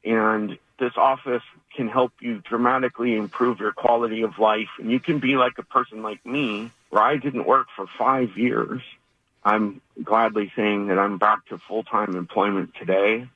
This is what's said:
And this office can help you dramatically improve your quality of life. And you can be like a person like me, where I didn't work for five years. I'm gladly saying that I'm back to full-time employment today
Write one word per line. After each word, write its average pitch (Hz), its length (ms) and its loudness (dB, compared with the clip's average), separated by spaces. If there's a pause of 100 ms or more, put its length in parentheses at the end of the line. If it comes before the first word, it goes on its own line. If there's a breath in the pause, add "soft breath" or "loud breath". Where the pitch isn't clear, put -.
And 110 520 0 (220)
this 123 180 -2
office 131 460 0 (340)
can 120 120 -4
help 123 320 0
you 117 280 -6
dramatically 123 680 0
improve 107 420 0
your 107 140 -2
quality 117 500 0
of 110 160 -4
life. 107 300 2 (100)
And 110 120 -6
you 127 100 2
can 156 180 -2
be 135 180 0
like 123 220 2
a 120 40 -12
person 110 400 -4
like 107 220 -10
me, 117 460 -4 (200)
where 107 120 4
I 135 140 4
didn't 131 300 -4
work 127 280 2
for 95 120 -8 (120)
five 123 380 0
years. 117 460 -2 (640)
I'm 104 360 0 (220)
gladly 107 520 0
saying 104 340 0
that 95 100 2
I'm 101 200 0
back 107 280 2
to 101 120 -12
full-time 104 560 -4
employment 95 640 -2
today 104 580 0